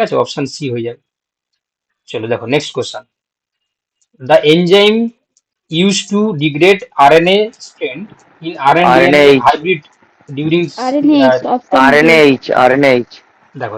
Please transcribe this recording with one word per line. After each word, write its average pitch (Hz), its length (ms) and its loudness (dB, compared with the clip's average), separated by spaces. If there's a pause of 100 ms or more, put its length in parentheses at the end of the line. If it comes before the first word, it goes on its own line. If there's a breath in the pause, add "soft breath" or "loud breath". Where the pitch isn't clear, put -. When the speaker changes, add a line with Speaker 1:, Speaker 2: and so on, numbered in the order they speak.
Speaker 1:
আছে, 160 180 -6
অপশন 143 220 -6 (100)
সি 147 180 -12
হয়ে 117 160 -8
যাবে। 120 120 -16 (1080)
চলো 113 220 -10
দেখো 113 220 -8
নেক্সট 147 220 -4
কোশ্চেন। 113 280 -10 (1200)
The 156 100 4 (140)
enzyme 196 460 2 (880)
used 196 260 -2
to 202 80 -2 (220)
degrade 165 400 0 (280)
R - 20 4 (120)
N 180 120 0
A - 20 0 (280)
strand 151 380 -12 (420)
in 170 60 -10 (200)
R 156 120 4
N - 20 2
A 127 80 4
Speaker 2:
আর 131 140 4
এন 143 120 2
এ - 20 6 (100)
এইচ। 131 160 2
Speaker 1:
hybrid 156 340 -2 (560)
during, 160 260 -2 (220)
Speaker 3:
আর 262 140 -4
এন 285 140 0
এ - 100 2
এইচ, - 160 0
Speaker 1:
আহ, - 140 -4
Speaker 3:
অপশন - 220 -4
ডি। 131 100 4
Speaker 2:
আর 139 140 4
এন 160 160 2
এ - 20 4 (100)
এইচ, 127 160 -2 (180)
আর 123 140 4
এন 143 140 0
এ - 80 -
এইচ। 117 120 -8 (500)
Speaker 1:
দেখো, 110 180 -10